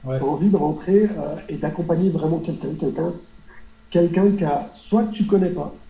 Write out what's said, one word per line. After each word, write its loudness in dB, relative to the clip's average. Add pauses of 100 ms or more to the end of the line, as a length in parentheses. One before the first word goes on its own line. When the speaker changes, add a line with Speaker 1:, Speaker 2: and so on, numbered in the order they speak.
Speaker 1:
quoi. -6
Speaker 2:
Ouais. -2
Speaker 1:
T'as -2
envie 2
de 6
rentrer, 2
euh, -4 (120)
et -6
d'accompagner 0
vraiment 0
quelqu'un, -6
quelqu'un, -2 (760)
quelqu'un 4
qui 0
a, -2
soit 0
que -6
tu 0
connais 2
pas -6 (180)